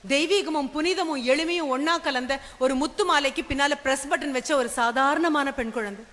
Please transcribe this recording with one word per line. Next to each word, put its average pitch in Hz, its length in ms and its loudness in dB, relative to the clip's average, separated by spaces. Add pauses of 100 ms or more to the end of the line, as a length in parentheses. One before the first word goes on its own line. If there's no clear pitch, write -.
தெய்வீகமும் 294 640 0
புனிதமும் 320 580 -2
எளிமையும் 320 420 0
ஒன்னா 311 260 0
கலந்த 269 380 -2 (200)
ஒரு 269 160 2
முத்து 294 300 0
மாலைக்கு 285 440 2
பின்னால 285 240 2 (100)
பிரஸ் 269 240 0
பட்டன் 294 320 -2
வச்ச 285 180 0
ஒரு 254 120 2
சாதாரணமான 277 840 2
பெண் 233 260 -6
குழந்தை. 208 340 -6